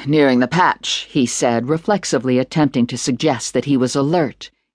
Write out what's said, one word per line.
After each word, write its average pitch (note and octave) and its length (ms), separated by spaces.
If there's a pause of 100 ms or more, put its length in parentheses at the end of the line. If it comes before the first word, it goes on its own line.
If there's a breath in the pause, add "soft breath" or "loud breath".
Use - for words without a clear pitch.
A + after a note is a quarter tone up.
nearing C#3 340
the B2 100
patch," - 600
he C3+ 160
said, A#2+ 440
reflexively D3+ 680
attempting C3 500
to B2+ 100
suggest C3 560
that B2 120
he C#3+ 120
was B2 180
alert, C#3+ 560 (240)